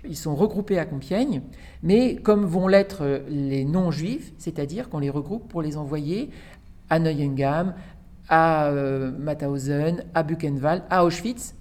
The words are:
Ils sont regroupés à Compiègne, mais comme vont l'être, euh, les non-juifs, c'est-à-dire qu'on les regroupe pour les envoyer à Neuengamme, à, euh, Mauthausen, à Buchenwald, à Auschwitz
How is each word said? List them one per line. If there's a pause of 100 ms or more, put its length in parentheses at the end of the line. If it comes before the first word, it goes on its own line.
Ils
sont
regroupés
à
Compiègne, (400)
mais
comme
vont
l'être,
euh, (100)
les
non-juifs,
c'est-à-dire
qu'on
les
regroupe
pour
les
envoyer (580)
à
Neuengamme, (560)
à,
euh,
Mauthausen, (100)
à
Buchenwald,
à
Auschwitz